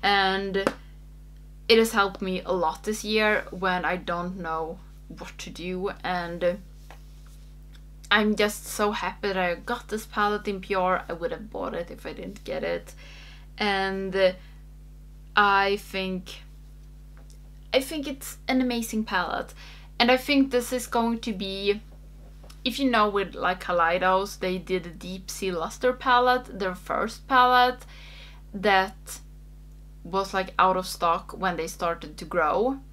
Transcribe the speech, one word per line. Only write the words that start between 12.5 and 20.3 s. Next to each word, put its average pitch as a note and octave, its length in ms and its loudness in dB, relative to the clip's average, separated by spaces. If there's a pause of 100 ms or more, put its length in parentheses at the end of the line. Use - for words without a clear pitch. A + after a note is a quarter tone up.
it, - 320 -6 (640)
and F#3+ 760 2 (1000)
I G3 400 6
think... F#3 680 -6 (1300)
I C4+ 100 4
think D4 260 -6
it's - 400 -10
an B3+ 140 4
amazing A#3 420 0
palette, F#3 500 -2 (460)
and A#3+ 100 6
I B3+ 80 8
think C4+ 320 4